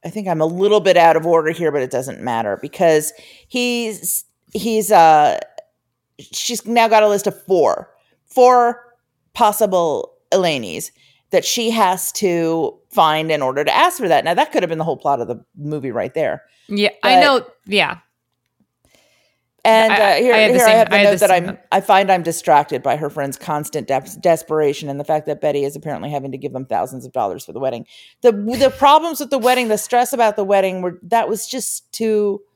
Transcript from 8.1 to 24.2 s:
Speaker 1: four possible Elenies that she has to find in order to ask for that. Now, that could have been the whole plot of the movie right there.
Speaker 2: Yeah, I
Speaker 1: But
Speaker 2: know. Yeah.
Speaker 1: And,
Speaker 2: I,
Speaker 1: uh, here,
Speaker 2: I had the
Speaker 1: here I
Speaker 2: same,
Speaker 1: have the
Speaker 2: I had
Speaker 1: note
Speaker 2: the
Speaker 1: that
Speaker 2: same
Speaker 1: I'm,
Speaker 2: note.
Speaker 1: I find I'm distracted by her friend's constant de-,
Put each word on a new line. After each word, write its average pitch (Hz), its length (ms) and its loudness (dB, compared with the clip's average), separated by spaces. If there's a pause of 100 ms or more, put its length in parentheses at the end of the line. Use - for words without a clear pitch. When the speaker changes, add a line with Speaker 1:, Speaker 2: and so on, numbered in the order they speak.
Speaker 1:
four 247 560 4 (520)
possible 185 800 0 (200)
Elenies 143 580 -2 (400)
that 170 140 0
she 233 260 -2
has 190 420 -2
to 165 640 -2 (140)
find 156 400 0
in 151 120 -2
order 135 220 -2
to 147 100 -2
ask 330 240 0
for 220 100 -4
that. 143 160 2
Now, 165 100 0
that 294 180 -2
could 247 100 0
have 175 60 -4
been 160 100 -6
the 156 60 -4
whole 160 140 -4
plot 143 220 -2
of 113 80 -6
the 120 140 -8 (140)
movie 143 360 -10
right 113 220 -6
there. - 280 -4 (260)
Speaker 2:
Yeah, 202 220 -2 (120)
I 247 140 2
Speaker 1:
But 240 40 6
Speaker 2:
know. 277 260 2 (200)
Yeah. 180 320 -2 (1700)
Speaker 1:
And, 220 280 4
Speaker 2:
I, 208 40 2
Speaker 1:
uh, 196 240 4
here, 247 140 2
Speaker 2:
I 220 40 4
had 220 120 4
the 247 80 4
Speaker 1:
here 233 80 4
I - 40 6
Speaker 2:
same, 220 80 6
Speaker 1:
have 220 120 4
the 190 40 -2
Speaker 2:
I 196 40 4
had 202 60 4
Speaker 1:
note 202 80 6
Speaker 2:
the 196 60 0
Speaker 1:
that 202 120 4
Speaker 2:
same 180 140 4
Speaker 1:
I'm, - 60 -8
Speaker 2:
note. - 80 -12 (120)
Speaker 1:
I 196 100 2
find 196 300 2
I'm 180 140 2
distracted 151 580 0
by 135 140 0
her 151 120 -6
friend's 139 300 -8
constant 151 480 -8
de-, 135 340 -6